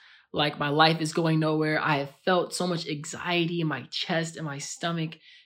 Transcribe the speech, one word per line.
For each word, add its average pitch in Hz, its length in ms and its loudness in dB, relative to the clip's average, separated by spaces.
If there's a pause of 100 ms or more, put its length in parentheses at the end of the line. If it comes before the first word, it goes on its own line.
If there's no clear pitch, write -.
(360)
like 147 220 0
my 147 100 0
life 160 320 4
is 156 140 -4
going 160 260 2
nowhere. 156 400 2
I 147 180 2
have 139 120 -4 (140)
felt 180 300 2
so 180 120 -2
much 170 200 -2
anxiety 170 760 -2
in 160 40 2
my 135 240 -2
chest 165 460 -2
and 160 80 -6
my 139 140 -6
stomach 160 600 -4 (280)